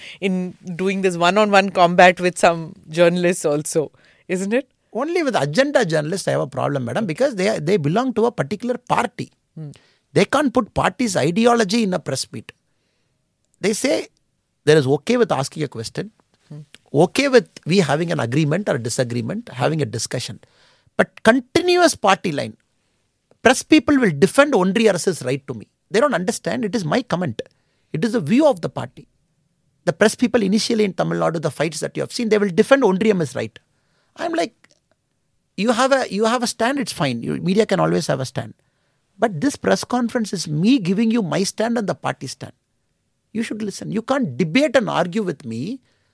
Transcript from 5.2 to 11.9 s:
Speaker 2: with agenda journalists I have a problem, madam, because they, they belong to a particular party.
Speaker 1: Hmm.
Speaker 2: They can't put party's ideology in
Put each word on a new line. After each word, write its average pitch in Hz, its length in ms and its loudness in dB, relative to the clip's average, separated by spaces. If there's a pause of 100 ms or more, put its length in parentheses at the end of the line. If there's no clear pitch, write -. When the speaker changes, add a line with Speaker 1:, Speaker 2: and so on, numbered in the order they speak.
Speaker 2:
with 247 120 -2
agenda 233 500 2
journalists 156 440 -4
I - 20 0
have 143 140 0
a - 20 -10
problem, 135 380 -4
madam, 175 200 -4
because 233 300 -2
they, 190 240 0
they 165 160 0
belong 202 380 0
to 220 140 2
a 240 40 0
particular 214 460 -6
party. - 520 -4 (260)
Speaker 1:
Hmm. 151 160 -14 (420)
Speaker 2:
They 165 100 4
can't 277 300 0
put 240 200 -2
party's 185 440 -2
ideology 220 640 2
in 185 100 -2